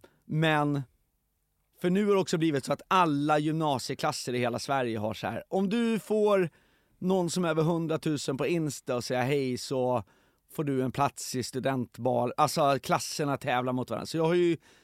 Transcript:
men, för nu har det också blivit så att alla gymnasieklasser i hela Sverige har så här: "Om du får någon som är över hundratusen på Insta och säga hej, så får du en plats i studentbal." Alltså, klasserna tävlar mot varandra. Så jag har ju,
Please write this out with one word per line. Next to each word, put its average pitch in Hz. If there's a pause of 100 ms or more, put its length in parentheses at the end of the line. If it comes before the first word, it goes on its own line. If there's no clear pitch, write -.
(260)
men, 151 (1000)
för 180
nu 196
har 202
det 196
också -
blivit 156
så 143
att -
alla 151
gymnasieklasser 151
i 123
hela 120
Sverige 127
har 107
så -
här: 110
"Om 190
du 226
får 208 (500)
någon 180
som 180
är 165
över 156
hundratusen 156
på 131
Insta 151
och 120
säga 123
hej, 131
så 123 (480)
får 160
du 139
en 127
plats -
i 127
studentbal." 123
Alltså, 143
klasserna 147
tävlar 127
mot 127
varandra. -
Så -
jag 160
har 165
ju, 175 (260)